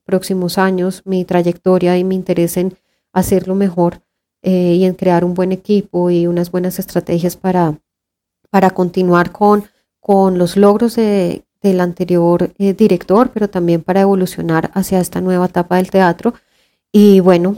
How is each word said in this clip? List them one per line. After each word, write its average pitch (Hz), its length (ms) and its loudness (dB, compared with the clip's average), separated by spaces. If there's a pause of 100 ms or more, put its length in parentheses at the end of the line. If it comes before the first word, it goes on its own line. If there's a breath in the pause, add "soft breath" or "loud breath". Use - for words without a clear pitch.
próximos 185 520 -4
años, 190 480 -2
mi 185 200 -4
trayectoria 175 720 0
y 180 80 -2
mi 190 100 -2
interés 175 400 -2
en 180 220 -4 (340)
hacerlo 185 440 -2
mejor, 175 460 -2 (400)
eh, 180 340 0
y 185 100 2
en 185 80 0
crear 175 320 0
un 180 80 -2
buen 185 180 -2
equipo 185 580 -2
y 170 180 0
unas 175 240 -2
buenas 180 280 -4
estrategias 175 560 -4
para, 175 420 -2 (720)
para 190 200 2
continuar 180 640 0
con, 208 320 0 (340)
con 190 380 0
los 175 180 -2
logros 208 400 2
de, 202 480 -2 (180)
del 190 200 0
anterior, 175 760 0
eh, 196 160 0
director, 208 600 2
pero 208 160 -4
también 170 320 -2
para 190 200 -2
evolucionar 170 720 -2
hacia 190 280 -2
esta 175 180 -6
nueva 180 280 -2
etapa 180 280 -2
del 185 140 0
teatro. 185 460 0 (560 soft breath)
Y 208 280 6
bueno, 180 380 2